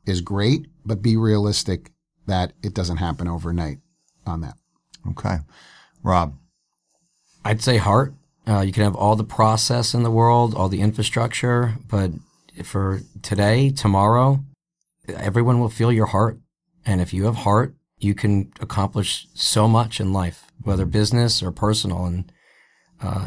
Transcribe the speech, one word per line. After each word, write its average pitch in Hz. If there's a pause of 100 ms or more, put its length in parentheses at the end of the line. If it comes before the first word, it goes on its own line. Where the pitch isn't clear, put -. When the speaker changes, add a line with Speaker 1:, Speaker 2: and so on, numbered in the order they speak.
Speaker 1:
is 90
great, 104 (180)
but 104
be 110
realistic 104 (340)
that 92
it 101
doesn't 87
happen 85
overnight 85 (440)
on 85
that. 73 (540)
Speaker 2:
Okay. 92 (640)
Rob? 85 (1080)
Speaker 3:
I'd 110
say 127
heart. 107 (340)
Uh, 104
you 95
can 104
have 101
all 104
the 107
process 113
in 120
the 117
world, 117
all 95
the 95
infrastructure, 117 (120)
but 95 (520)
for 98 (180)
today, 113
tomorrow, 120 (640)
everyone 120
will 117
feel 117
your 110
heart. 107 (480)
And 95
if 87
you 92
have 113
heart, 110 (240)
you 101
can 101
accomplish -
so -
much 113
in 95
life, 90 (100)
whether 95
Speaker 2:
Mm-hmm. 90
Speaker 3:
business 117
or 92
personal, 98
and, 90 (680)
uh, 95